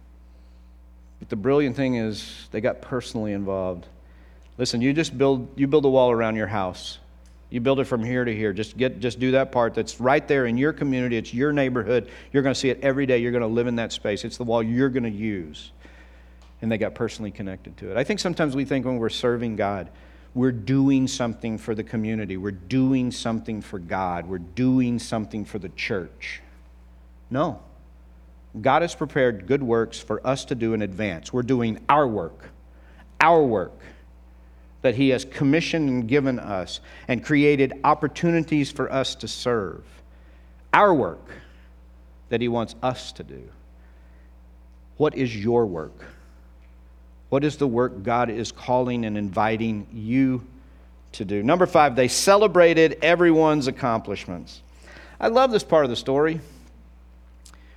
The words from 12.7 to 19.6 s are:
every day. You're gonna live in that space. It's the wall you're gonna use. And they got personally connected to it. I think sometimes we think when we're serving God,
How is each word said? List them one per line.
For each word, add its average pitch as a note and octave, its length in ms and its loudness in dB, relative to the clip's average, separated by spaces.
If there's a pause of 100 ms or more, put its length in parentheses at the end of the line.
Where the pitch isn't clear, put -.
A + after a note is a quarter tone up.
every C3+ 240 2
day. B2+ 100 4
You're A#2+ 140 0
gonna A#2+ 160 0
live A#2 180 0
in A#2+ 120 -2
that A2+ 140 -4
space. G#2 320 -4
It's A2+ 140 -10
the B2 60 -6
wall A#2 180 0
you're B2 280 2
gonna B2 180 -2
use. G2+ 640 -6 (880)
And A2+ 100 -2
they A2 60 0
got G#2 160 -2
personally G#2+ 380 -6
connected F#2+ 460 -12
to G2 120 -12
it. G2 80 -2
I B2+ 60 2
think G3+ 160 -2
sometimes D#3+ 360 -2
we C#3 80 0
think C3 220 -2
when B2+ 120 -2
we're A2+ 120 0
serving A#2+ 460 -2
God, G2 340 -4 (460)